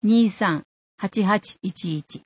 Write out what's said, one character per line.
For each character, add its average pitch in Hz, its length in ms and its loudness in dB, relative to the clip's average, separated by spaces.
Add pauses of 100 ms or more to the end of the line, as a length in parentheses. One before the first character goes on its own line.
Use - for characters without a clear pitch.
二 226 260 6
三 180 340 -2 (320)
八 202 300 -2
八 202 360 -2
一 170 360 -6
一。 - 280 -12